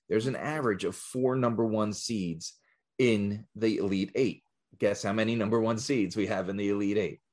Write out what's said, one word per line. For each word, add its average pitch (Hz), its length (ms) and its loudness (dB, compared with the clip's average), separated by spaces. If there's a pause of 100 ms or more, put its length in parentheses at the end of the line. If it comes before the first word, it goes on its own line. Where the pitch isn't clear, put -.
there's 110 200 2
an 131 100 -2
average 120 480 -2
of 90 100 -4
four 127 400 -2
number 117 300 2
one 107 260 0
seeds 92 640 -4 (440)
in 104 480 2 (100)
the 110 220 2
Elite 98 380 0
Eight. 110 280 0 (360)
Guess 104 240 0
how 101 80 -2
many 110 240 0
number 110 240 2
one 113 200 0
seeds 107 360 0
we 101 120 0
have 95 200 -2
in 98 80 -4
the 101 140 0
Elite 101 280 2
Eight? 95 220 -2 (140)